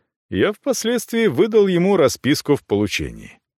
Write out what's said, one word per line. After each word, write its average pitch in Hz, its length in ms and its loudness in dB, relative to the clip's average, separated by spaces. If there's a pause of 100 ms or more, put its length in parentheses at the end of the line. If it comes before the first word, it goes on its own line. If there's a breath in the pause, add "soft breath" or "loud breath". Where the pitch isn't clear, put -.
(300)
я 123 220 0
впоследствии 226 720 -4
выдал 202 400 2
ему 185 300 0
расписку 139 600 0
в - 80 -12
получении. 71 760 -6 (200)